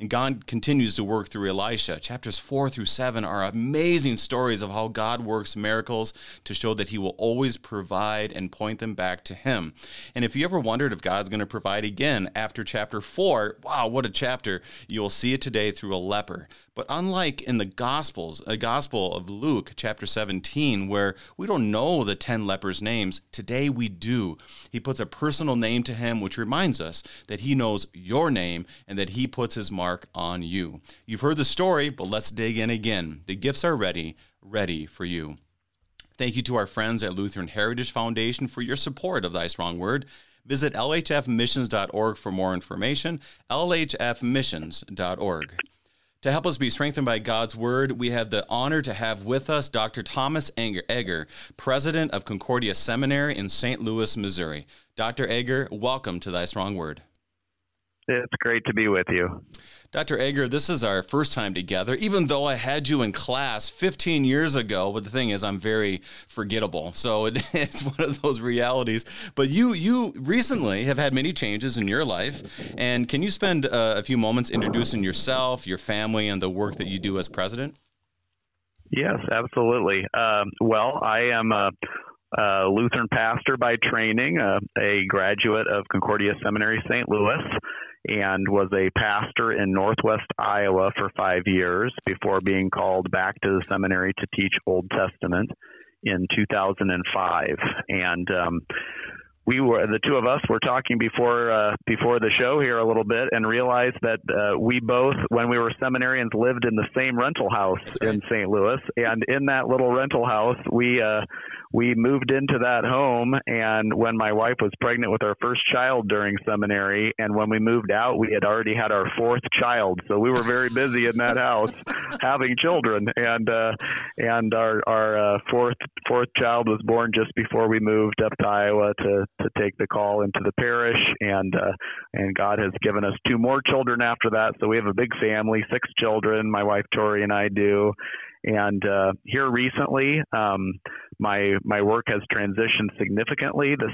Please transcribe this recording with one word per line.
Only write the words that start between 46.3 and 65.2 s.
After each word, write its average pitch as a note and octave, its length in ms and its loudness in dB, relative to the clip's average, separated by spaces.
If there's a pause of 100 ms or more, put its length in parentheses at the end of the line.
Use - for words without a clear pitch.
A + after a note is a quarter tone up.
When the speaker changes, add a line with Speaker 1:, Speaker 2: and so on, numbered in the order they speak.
Speaker 1:
help D#3 120 -2
us D3+ 120 0
be C3 120 0
strengthened C#3+ 360 -2
by A2+ 140 0
God's A2+ 360 -2
Word, B2+ 380 0
we A#2+ 160 -2
have A#2 200 -2
the G#2 200 -2
honor C#3+ 320 0
to B2 120 -6
have A2 300 -4
with C3 260 -2
us D3 200 -2
Doctor A2 340 -4
Thomas C#3 540 -2
Enger-, G#2+ 320 -4
Egger, F#2 400 -4 (260)
president D3+ 560 -2
of G2 140 -6
Concordia A2 500 -2
Seminary C#3 600 -2
in G2 100 -6
Saint B2 320 -2
Louis, A2 380 -2
Missouri. F2 500 -6 (300)
Doctor A#2 320 -4
Egger, B2 420 -2
welcome A2 480 -4
to F#2+ 100 -10
Thy F2 140 -2
Strong G2 320 -4
Word. D#2 280 -8 (1080)
Speaker 2:
It's B2 280 -4
great A#2 260 -2
to B2 80 -2
be A2 140 2
with F#2 220 2
you. F2 360 -2 (460)
Speaker 1:
Doctor D3+ 260 -4
Egger, C#3 300 0
this C#3+ 200 0
is C#3+ 160 -2
our G2 200 0
first D3 280 -2
time G2+ 220 -2
together, F#2 400 -2
even G3 320 2
though C#3+ 200 0
I C#3 100 0
had C3+ 320 -4
you C3+ 160 2
in G#2 80 0
class B2+ 580 -4
fifteen E3 560 0
years C#3+ 300 2
ago, G2+ 360 -2
but G#2+ 120 -4
the G2+ 80 -14
thing B2 180 -2